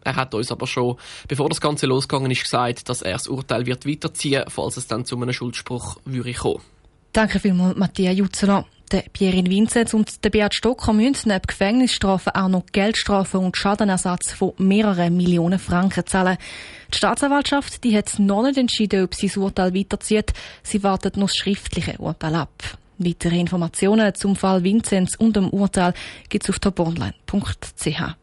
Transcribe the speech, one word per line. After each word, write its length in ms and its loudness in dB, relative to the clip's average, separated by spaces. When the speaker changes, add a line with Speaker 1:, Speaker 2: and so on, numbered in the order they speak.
Speaker 1:
Er 100 -2
hat 200 -2
uns 180 -4
aber 160 -6
schon, 280 0
bevor 220 -2
das 120 -4
Ganze 260 0
losgegangen 440 0
ist, 140 -2
gesagt, 440 -2
dass 140 -6
er 120 -4
das 120 -6
Urteil 400 -4
wird 180 -4
weiterziehen, 600 -2
falls 300 -6
es 100 -10
dann 180 -4
zu 120 -8
einem 160 -4
Schuldspruch 720 -8
würde 300 -6
kommen. 260 -4
Speaker 2:
Danke 280 2
vielmals, 360 2
Matthias 400 0
Jutzeler. 480 2
Der 200 0
Pierin 360 2
Vinzenz 460 2
und 300 0
der 60 2
Beat 220 2
Stocker 400 0
müssen 360 2
neben 180 0
Gefängnisstrafen 880 2
auch 140 2
noch 240 2
Geldstrafen 640 2
und 180 0
Schadenersatz 760 0
von 260 -2
mehreren 580 4
Millionen 440 2
Franken 460 0
zahlen. 320 2
Die 60 -2
Staatsanwaltschaft, 840 0
die 120 4
hat 220 -2
noch 240 4
nicht 160 2
entschieden, 460 2
ob 100 -4
sie 140 -2
das 80 -6
Urteil 400 0
weiterzieht. 560 0
Sie 180 -2
wartet 340 0
noch 120 2
das 80 -2
schriftliche 600 -4
Urteil 360 -4
ab. 160 -2
Weitere 400 0
Informationen 800 2
zum 180 0
Fall 300 2
Vinzenz 500 2
und 220 2
dem 140 2
Urteil 440 2
gibt's 220 -2
auf 80 -2
toponline 560 0
punkt 380 -4
c 180 -2
h. 280 -6